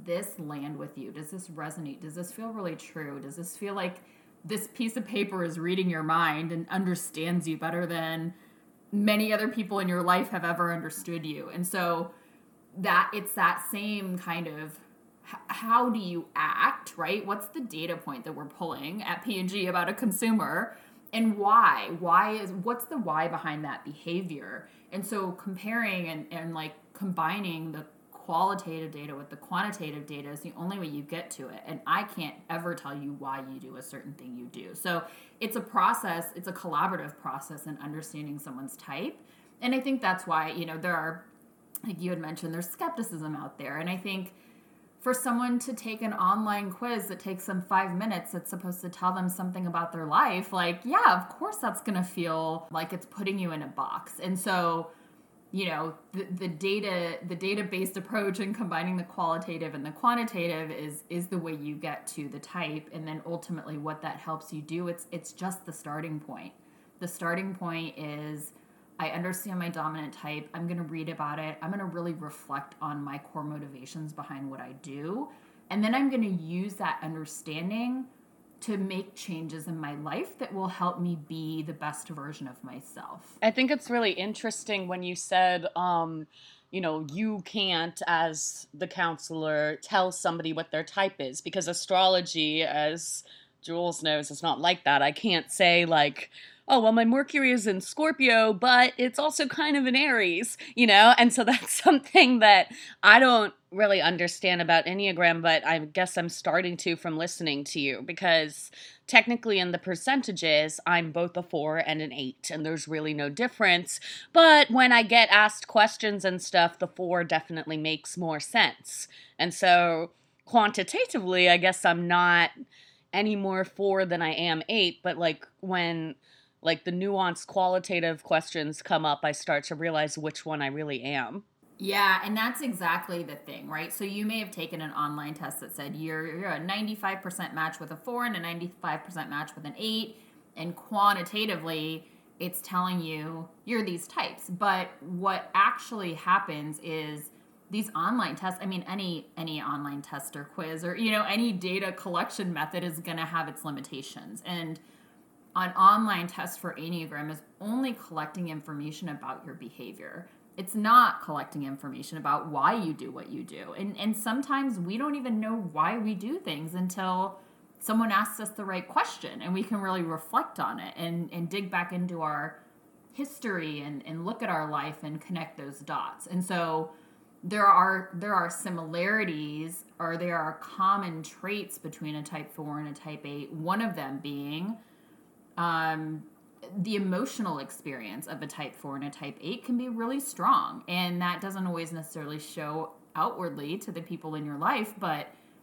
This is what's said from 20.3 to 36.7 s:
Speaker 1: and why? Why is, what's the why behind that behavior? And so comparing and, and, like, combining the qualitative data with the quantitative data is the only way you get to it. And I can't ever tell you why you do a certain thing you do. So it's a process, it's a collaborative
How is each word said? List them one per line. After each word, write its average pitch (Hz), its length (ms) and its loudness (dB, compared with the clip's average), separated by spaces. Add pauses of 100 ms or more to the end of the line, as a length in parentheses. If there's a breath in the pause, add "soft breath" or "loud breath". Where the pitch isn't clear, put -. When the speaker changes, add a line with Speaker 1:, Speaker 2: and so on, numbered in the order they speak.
Speaker 1:
and 220 260 2
why? 208 520 6 (100)
Why 180 320 4
is, 208 200 -6
what's 208 340 -4
the 311 120 -6
why 165 300 0
behind 156 380 -4
that 139 180 -8
behavior? 147 840 -8 (240 soft breath)
And 196 120 -6
so 190 280 -4
comparing 196 720 -4
and, 156 240 -8
and, 165 220 -8
like, 156 200 -8 (200)
combining 170 800 -4
the 151 120 -10 (260)
qualitative 170 800 -2
data 147 220 -12
with 143 160 -14
the 151 60 -16
quantitative 156 680 -4
data 143 240 -10
is 147 100 -10
the 165 160 -14
only 190 240 -6
way 175 60 -6
you 147 160 -6
get 165 300 -10
to 135 180 -12
it. - 160 -16
And 156 200 -10
I 175 180 0
can't 160 320 -8 (140)
ever 170 260 -4
tell 143 200 -10
you 143 240 -8
why 135 320 -8
you 131 80 -14
do 131 160 -16
a 127 60 -14
certain 139 320 -14
thing 127 240 -16
you 123 80 -12
do. 92 280 -14
So 170 300 -4 (380 loud breath)
it's 226 160 -6
a 214 40 -2
process, 185 760 0
it's 175 120 -12
a 185 60 -6
collaborative 160 640 -2